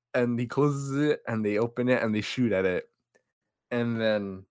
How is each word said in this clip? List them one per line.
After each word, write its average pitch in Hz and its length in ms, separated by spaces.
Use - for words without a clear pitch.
And 120 240
he 123 80
closes 139 520
it, 147 280
and 110 180
they 104 140
open 120 300
it, 127 140
and 110 120
they 107 60
shoot 117 320
at 95 140
it. 90 180
And 120 280
then 101 520